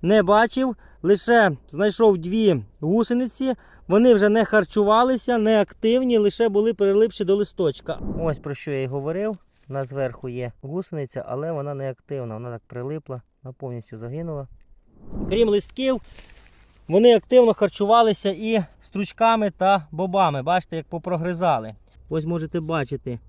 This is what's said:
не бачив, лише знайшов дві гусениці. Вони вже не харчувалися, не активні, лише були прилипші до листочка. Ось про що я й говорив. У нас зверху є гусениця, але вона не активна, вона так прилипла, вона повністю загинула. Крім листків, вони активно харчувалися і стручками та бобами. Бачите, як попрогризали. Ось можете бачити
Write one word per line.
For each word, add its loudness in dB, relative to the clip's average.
не 4
бачив, 2
лише 4
знайшов 2
дві 0
гусениці. -2
Вони 6
вже 4
не 4
харчувалися, 2
не 2
активні, 0
лише 2
були 0
прилипші 0
до 0
листочка. -4
Ось -4
про -10
що -12
я -4
й -6
говорив. -6
У -12
нас -6
зверху -8
є -8
гусениця, -10
але -8
вона -8
не -8
активна, -10
вона -12
так -14
прилипла, -10
вона -18
повністю -12
загинула. -10
Крім 2
листків, -2
вони 6
активно 4
харчувалися 2
і -2
стручками -2
та 0
бобами. -2
Бачите, -2
як -8
попрогризали. -4
Ось -4
можете -6
бачити -6